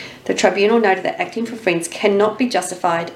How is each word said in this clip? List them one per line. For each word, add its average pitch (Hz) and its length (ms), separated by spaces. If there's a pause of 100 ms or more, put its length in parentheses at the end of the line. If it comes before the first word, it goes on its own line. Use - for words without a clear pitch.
(260)
The 190 100
tribunal 202 440
noted 190 260
that - 140
acting 226 260
for 240 100
friends 170 320
cannot 202 500
be 156 100
justified 175 680